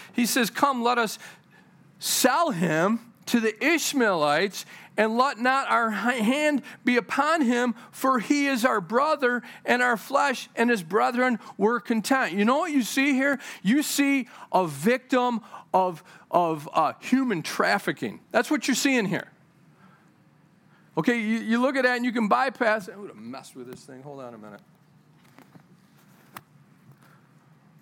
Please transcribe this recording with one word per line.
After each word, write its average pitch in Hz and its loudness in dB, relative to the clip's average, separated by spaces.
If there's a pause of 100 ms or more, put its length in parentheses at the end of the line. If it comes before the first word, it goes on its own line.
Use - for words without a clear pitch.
(140)
He 240 0
says, 233 0
"Come, 269 0
let 240 2
us 226 -2 (800)
sell 302 0
him 175 0 (260)
to 240 0
the 220 -2
Ishmaelites, 196 2 (320)
and 220 2
let 254 2
not 262 0
our 226 2
hi-, 214 -2
hand 277 0 (240)
be 247 2
upon 302 0
him, 240 2 (160)
for 262 0
he 285 0
is 254 0
our 233 2
brother 247 0 (240)
and 240 2
our 247 2
flesh, 277 -2
and 233 2
his 214 0
brethren 240 0 (180)
were 220 2
content." 226 0
You 202 2
know 262 4
what 349 -2
you 269 2
see 277 0
here? 269 0 (240)
You 254 4
see 277 0 (240)
a 185 2
victim 240 0 (320)
of, 185 0 (260)
of, 160 0
uh, 147 0
human 247 0
trafficking. 175 -2 (120)
That's 240 2
what 294 0
you're 262 2
seeing 254 2
here. - -4 (1700)
Okay, 240 0
you, 220 -2
you 220 0
look 262 0
at 269 0
that 247 2
and 240 -4
you 247 -2
can 220 0
bypass 220 0
it. 175 -16
I'm 196 -16
gonna 107 -18
mess 127 -16
with 127 -16
this 123 -18
thing. 131 -20
Hold 143 -16
on 120 -16
a - -20
minute. 104 -18 (3250)